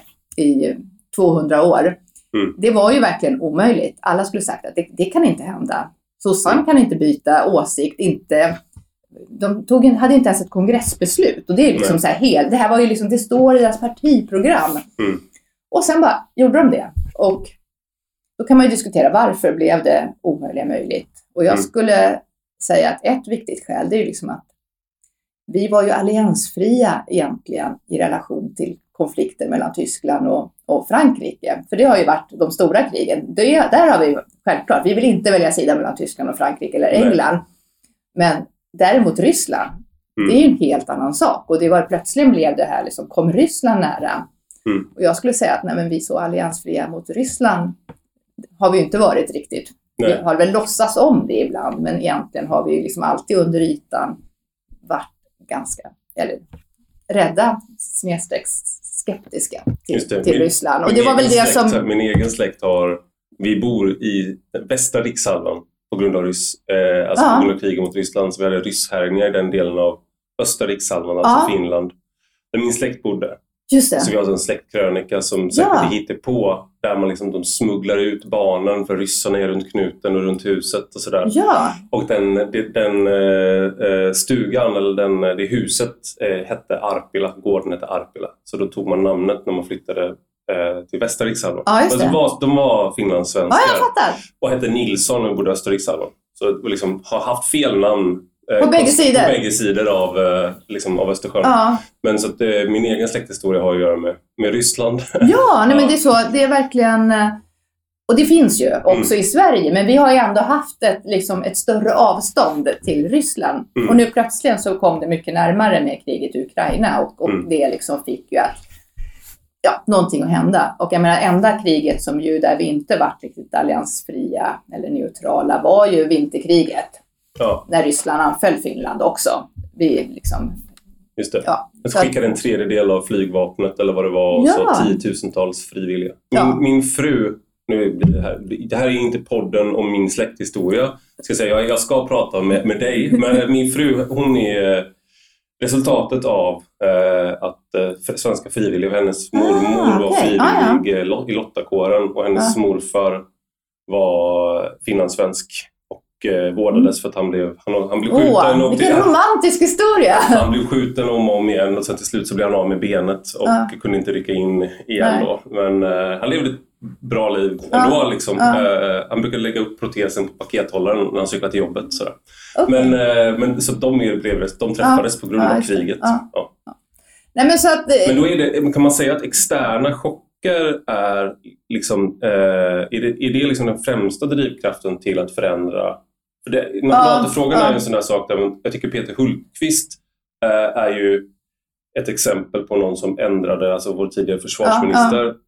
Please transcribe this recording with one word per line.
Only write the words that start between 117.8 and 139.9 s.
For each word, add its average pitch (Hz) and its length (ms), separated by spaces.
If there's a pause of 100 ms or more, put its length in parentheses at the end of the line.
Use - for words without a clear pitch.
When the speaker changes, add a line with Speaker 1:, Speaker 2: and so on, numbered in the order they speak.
Speaker 1:
fick - 280
ju 135 60
att, - 180 (1040)
ja, - 260
någonting 175 360
att 165 80
hända. 170 480
Och 175 140
jag 170 100
menar, 170 180
enda 208 420
kriget 151 400
som 147 180
ju, 156 180
där 151 200
vi 170 60
inte 151 340
varit - 240
riktigt - 320
alliansfria - 1040 (140)
eller - 160
neutrala 147 720
var 196 240
ju 160 220
vinterkriget. 160 800 (480)
Speaker 2:
Ja. 107 300
Speaker 1:
När 165 140
Ryssland 151 400
anföll 151 320
Finland - 480
också. - 280 (460)
Vi 156 380
liksom - 380 (640)
Speaker 2:
Just 107 160
det. 101 140
Speaker 1:
Ja, - 240 (120)
Speaker 2:
Jag 123 100
Speaker 1:
så 202 60
att 180 60
Speaker 2:
skickade - 220
en 110 80
tredjedel 104 560
av 92 120
flygvapnet 95 800
eller 98 120
vad 92 120
det 92 60
var 90 280
och 247 80
Speaker 1:
Ja. 440 280
Speaker 2:
så - 100
tiotusentals 95 800
frivilliga. 90 460
Min, - 280
Speaker 1:
Ja. 127 200
Speaker 2:
min 135 220
fru, 135 520 (340)
nu 107 260
blir 90 180
det - 100
här, - 160 (300)
det 110 80
här 127 100
är 127 40
inte 120 280
podden 104 580
om 104 160